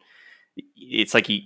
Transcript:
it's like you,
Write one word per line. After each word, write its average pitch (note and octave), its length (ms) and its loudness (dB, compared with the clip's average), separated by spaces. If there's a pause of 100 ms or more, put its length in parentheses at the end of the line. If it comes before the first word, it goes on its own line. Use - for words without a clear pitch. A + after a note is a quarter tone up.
(760)
it's A#2+ 380 -2
like A2+ 140 4
you, G#2 180 -2